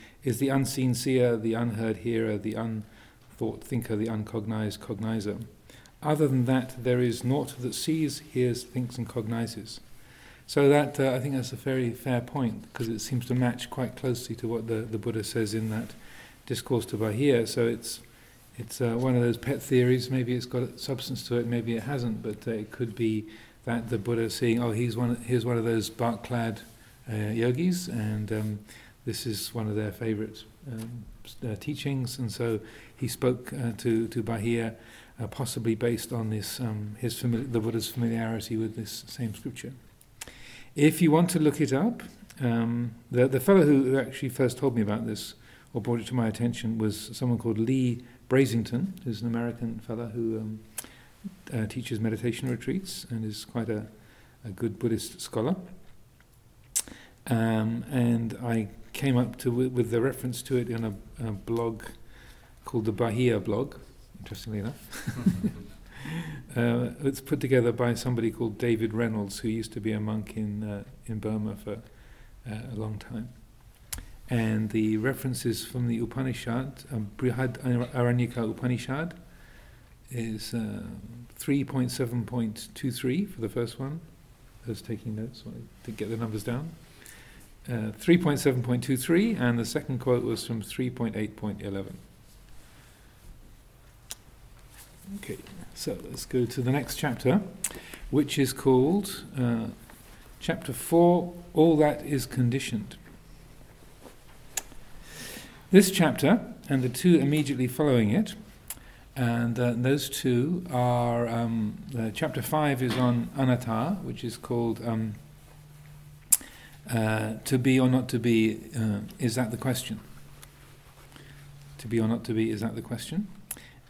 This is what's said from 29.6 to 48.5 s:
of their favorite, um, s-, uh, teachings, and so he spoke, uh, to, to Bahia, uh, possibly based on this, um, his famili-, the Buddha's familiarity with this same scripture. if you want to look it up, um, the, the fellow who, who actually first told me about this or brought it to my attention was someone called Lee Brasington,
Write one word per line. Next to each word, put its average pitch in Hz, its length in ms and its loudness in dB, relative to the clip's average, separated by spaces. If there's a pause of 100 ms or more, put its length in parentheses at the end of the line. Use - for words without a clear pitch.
of 104 80 -2
their 107 160 0
favorite, 107 540 -4 (260)
um, 113 320 -8 (220)
s-, - 100 -16 (100)
uh, 110 120 -4
teachings, 135 640 -4
and 117 100 -2
so 113 300 0 (360)
he 127 120 -4
spoke, - 440 0
uh, 123 260 -2
to, 113 280 2
to 117 160 -2
Bahia, 113 540 0 (420)
uh, 113 80 -6
possibly 117 480 -2
based 120 380 -2
on 113 180 -2
this, 107 300 -4
um, 107 380 -4
his 117 220 -4
famili-, 123 300 0
the 117 80 2
Buddha's 113 300 0
familiarity 113 680 -2
with 110 200 -2
this 110 320 -8
same 110 260 -6
scripture. 127 380 -10 (1040)
if 151 240 6
you 170 100 8
want 170 200 6
to 175 80 2
look 151 220 4
it 127 120 2
up, 202 300 2 (380)
um, 120 540 0 (160)
the, 123 160 6
the 131 140 2
fellow 196 220 8
who, 143 220 8
who 131 140 4
actually 135 300 -2
first 123 300 2
told 131 180 2
me 113 60 4
about 107 240 0
this - 280 -6 (380)
or 117 80 -2
brought 120 200 0
it 107 60 -8
to - 80 -4
my 117 140 2
attention 113 500 -2
was 107 380 -2
someone 120 220 2
called 113 200 0
Lee 123 460 2 (240)
Brasington, 127 640 4 (100)